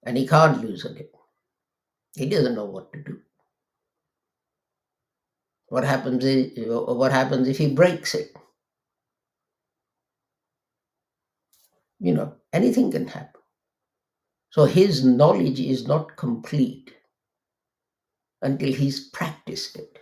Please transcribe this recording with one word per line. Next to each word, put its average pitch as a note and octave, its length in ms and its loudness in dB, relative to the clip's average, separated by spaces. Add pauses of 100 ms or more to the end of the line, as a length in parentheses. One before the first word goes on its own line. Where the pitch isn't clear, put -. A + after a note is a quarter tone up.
And A#2+ 140 -6
he C3 100 -2
can't D#3 360 4
loosen G2 340 -10
it. - 180 -20 (1000)
He C3+ 100 -6
doesn't C#3+ 280 0
know G#2 100 -6
what F#2+ 300 -14
to D3+ 80 -16
do. - 180 -16 (2500)
What B2+ 160 -2
happens C3 400 -2
is, C3+ 280 0 (160)
what A#2+ 440 -2
happens C3 360 0
if C3+ 100 -4
he D3 160 0
breaks F3 400 2
it? - 200 -6 (3750)
You F3+ 160 -2
know, - 200 -4 (180)
anything A#3+ 380 2
can - 180 -6
happen. - 320 -18 (1080)
So D3+ 140 6
his F3 400 4
knowledge D3 560 4
is - 260 -4
not D3+ 300 -2
complete - 800 -4 (1500)
until C3+ 320 -2
he's C#3 360 -2
practiced - 680 -10
it. - 260 -20